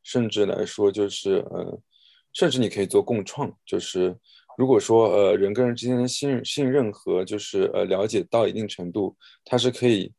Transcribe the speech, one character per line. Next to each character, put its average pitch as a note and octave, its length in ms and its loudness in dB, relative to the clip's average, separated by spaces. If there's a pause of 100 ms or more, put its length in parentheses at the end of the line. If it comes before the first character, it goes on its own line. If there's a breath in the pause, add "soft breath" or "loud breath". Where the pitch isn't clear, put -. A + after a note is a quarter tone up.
甚 A#2+ 240 -2
至 G#2 200 0
来 G2 180 -2
说 G2+ 260 2
就 G2+ 160 0
是， G2 440 -2
呃， F2+ 280 -8 (540 soft breath)
甚 - 160 2
至 B2+ 100 0
你 G#2+ 120 0
可 G#2 100 -4
以 G2 60 0
做 G2+ 160 4
共 A2 220 -2
创， - 300 -8 (120)
就 F2+ 120 -4
是 F2+ 380 -2 (400 soft breath)
如 B2+ 100 2
果 A#2+ 140 6
说， A2+ 300 4
呃， G2 260 4
人 G2 160 0
跟 B2 140 2
人 A#2+ 100 -2
之 A#2 100 -8
间 B2+ 120 0
的 B2 100 0
信 C#3+ 220 -4
任， B2 120 -2
信 C3+ 280 -2
任 B2+ 200 2
和 F#2 320 -2
就 G#2 140 -6
是， G2 380 -2
呃， F#2+ 100 0
了 F#2+ 220 0
解 A2 240 -2
到 A2+ 180 2
一 - 40 -2
定 G#2+ 140 -6
程 F2 240 -10
度， F#2+ 240 -4 (300 soft breath)
它 B2 140 0
是 B2 120 2
可 B2 160 -2
以 G2+ 320 2